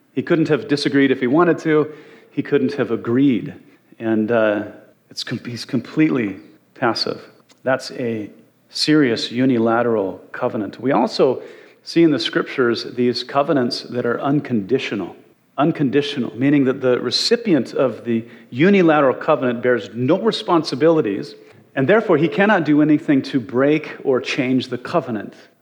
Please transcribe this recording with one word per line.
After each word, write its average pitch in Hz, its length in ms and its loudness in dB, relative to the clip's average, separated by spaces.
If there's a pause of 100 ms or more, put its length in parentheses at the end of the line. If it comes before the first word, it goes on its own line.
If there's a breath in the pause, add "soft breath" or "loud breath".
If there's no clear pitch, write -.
(140)
He 127 100 -2
couldn't 160 240 2
have 143 200 0
disagreed 135 440 2
if 131 80 -2
he 127 80 0
wanted 160 320 2
to. 151 340 0 (380 loud breath)
He 139 100 -6
couldn't 131 320 0
have 117 180 -4
agreed. 117 640 0 (460 soft breath)
And, 110 320 0
uh, 107 360 0 (420)
it's - 140 -10
com-, - 220 -8
he's 120 200 -12
completely 123 760 -2 (340)
passive. - 500 -4 (400)
That's 127 280 -4
a 113 380 -6 (400)
serious 147 600 0
unilateral 117 880 0 (140)
covenant. 117 480 -6
We 127 120 -2
also 180 520 2 (400 loud breath)
see 165 200 2
in 160 80 6
the 131 80 0
Scriptures - 760 -2
these 123 280 0
covenants 139 600 -2
that 120 220 -6
are 120 140 -2
unconditional. 120 960 -2 (420)
Unconditional, 139 800 0
meaning 139 300 2
that 127 160 -2
the 127 180 2
recipient 156 720 0
of 127 300 -2
the 117 220 -2 (240 loud breath)
unilateral 151 680 4
covenant 131 460 0
bears 123 320 0
no 127 280 0
responsibilities, 156 1120 0 (420 loud breath)
and 135 120 0
therefore 208 300 4
he 160 100 2
cannot 196 380 2
do 151 160 4
anything 151 400 2
to 131 180 -2
break 135 640 0
or 127 160 2
change 131 480 -2
the 123 100 -8
covenant. 117 560 -6 (280)